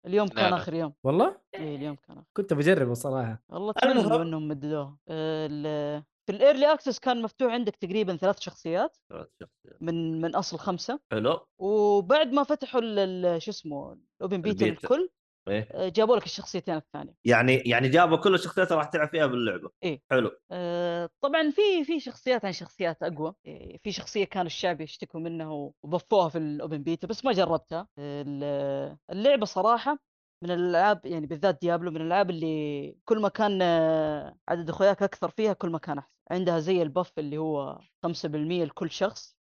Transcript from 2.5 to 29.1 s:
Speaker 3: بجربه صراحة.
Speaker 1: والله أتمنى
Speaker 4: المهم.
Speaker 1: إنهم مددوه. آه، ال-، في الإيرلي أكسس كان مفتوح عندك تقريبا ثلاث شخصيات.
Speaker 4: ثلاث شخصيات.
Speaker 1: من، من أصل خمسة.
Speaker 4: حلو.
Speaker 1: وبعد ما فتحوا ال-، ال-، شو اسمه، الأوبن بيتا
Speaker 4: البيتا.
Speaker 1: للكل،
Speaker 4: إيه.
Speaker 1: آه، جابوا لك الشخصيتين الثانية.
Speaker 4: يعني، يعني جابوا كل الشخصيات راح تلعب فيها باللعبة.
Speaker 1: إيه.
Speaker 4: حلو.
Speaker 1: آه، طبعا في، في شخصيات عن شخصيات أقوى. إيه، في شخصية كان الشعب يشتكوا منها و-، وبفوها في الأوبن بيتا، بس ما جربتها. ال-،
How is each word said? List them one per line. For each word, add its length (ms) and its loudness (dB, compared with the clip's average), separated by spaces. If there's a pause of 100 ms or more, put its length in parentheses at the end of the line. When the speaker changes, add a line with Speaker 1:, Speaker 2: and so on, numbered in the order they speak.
Speaker 3:
بجربه 400 4
صراحة. 540 -4
Speaker 1:
والله 280 -6
أتمنى 240 4
Speaker 4:
المهم. 200 2
Speaker 1:
إنهم 280 -4
مددوه. 500 -6 (100)
آه، 420 -4
ال-، 520 -4 (280)
في 60 -4
الإيرلي 360 6
أكسس 260 -2
كان 240 -2
مفتوح 300 0
عندك 240 -2
تقريبا 400 -2
ثلاث 240 0
شخصيات. 560 -4 (160)
Speaker 4:
ثلاث 160 -14 (140)
شخصيات. 400 -20
Speaker 1:
من، 380 -2
من 160 -2
أصل 220 -4
خمسة. 420 -6 (120)
Speaker 4:
حلو. 340 0 (140)
Speaker 1:
وبعد 720 4
ما 100 4
فتحوا 380 0
ال-، 180 -2
ال-، 440 0
شو 80 -8
اسمه، 480 -10 (220)
الأوبن 220 -2
بيتا 240 2
Speaker 4:
البيتا. 160 -2
Speaker 1:
للكل، 280 2 (380)
Speaker 4:
إيه. 240 -2
Speaker 1:
آه، 160 -2
جابوا 280 4
لك 80 0
الشخصيتين 520 -6
الثانية. 380 -12 (100)
Speaker 4:
يعني، 300 6
يعني 340 2
جابوا 280 6
كل 180 4
الشخصيات 380 0
راح 120 2
تلعب 240 -2
فيها 180 2
باللعبة. 440 -2 (140)
Speaker 1:
إيه. 260 -6
Speaker 4:
حلو. 200 2 (220)
Speaker 1:
آه، 580 -4 (140)
طبعا 260 2
في، 340 2
في 160 -2
شخصيات 440 -2
عن 80 -2
شخصيات 500 -4
أقوى. 320 -4 (120)
إيه، 320 -16
في 140 -8
شخصية 320 -4
كان 220 -4
الشعب 340 -2
يشتكوا 400 -12
منها 280 -8
و-، 260 -8 (100)
وبفوها 440 2
في 100 -4
الأوبن 440 -4
بيتا، 240 -4
بس 180 -8
ما 80 2
جربتها. 560 0 (100)
ال-، 960 -6 (140)